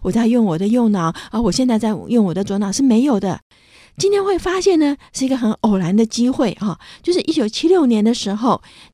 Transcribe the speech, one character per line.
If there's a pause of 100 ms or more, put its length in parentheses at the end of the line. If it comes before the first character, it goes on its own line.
我
在
用
我
的
右
脑， (180)
啊，
我
现
在
在 (180)
用
我
的
左
脑，
是
没
有
的。 (580)
今
天
会
发
现
呢， (160)
是
一
个
很 (100)
偶
然
的
机
会
哈， (240)
就
是
一
九
七
六
年
的
时
候， (320)